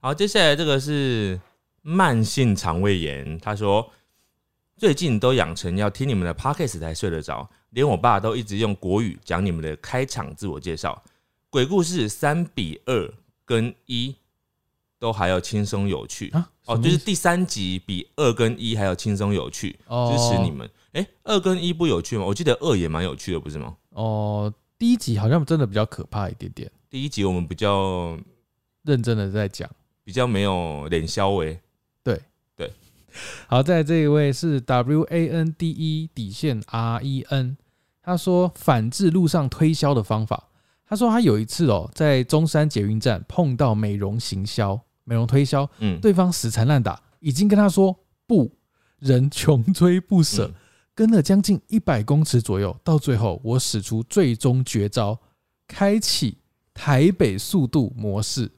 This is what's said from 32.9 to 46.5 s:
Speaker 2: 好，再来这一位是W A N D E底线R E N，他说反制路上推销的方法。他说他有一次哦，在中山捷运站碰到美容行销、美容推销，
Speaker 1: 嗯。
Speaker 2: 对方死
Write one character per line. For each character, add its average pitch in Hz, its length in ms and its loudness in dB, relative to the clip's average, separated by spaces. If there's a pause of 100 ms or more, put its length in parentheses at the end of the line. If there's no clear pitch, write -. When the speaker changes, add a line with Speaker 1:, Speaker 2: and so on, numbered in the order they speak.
Speaker 2:
好， 123 140 2
再 170 160 2
来 160 60 2
这 160 160 2
一 151 80 2
位 147 260 2
是 151 280 0
W 131 420 2
A 165 260 -2
N 160 240 -2
D 165 160 -4
E 156 440 -4
底 104 180 -8
线 113 360 -4
R 117 340 -2
E 135 280 -4
N， 131 260 -2 (460)
他 180 160 -2
说 180 380 2
反 117 340 2
制 180 200 2
路 170 180 4
上 151 200 2
推 156 260 2
销 143 200 2
的 120 80 2
方 110 240 -2
法。 - 240 -6 (380)
他 208 80 -4
说 233 140 2
他 226 100 4
有 139 200 4
一 113 40 -2
次 160 280 0
哦， 87 240 0
在 143 280 2
中 156 220 2
山 151 240 2
捷 107 140 -2
运 107 160 0
站 107 280 0
碰 139 300 0
到 120 160 2
美 104 220 0
容 101 240 -4
行 98 260 -4
销、 104 340 -2 (240)
美 120 120 -4
容 117 100 0
推 131 180 2
销， 139 240 0 (120)
Speaker 1:
嗯。 95 200 -2
Speaker 2:
对 196 140 4
方 180 180 4
死 117 200 -4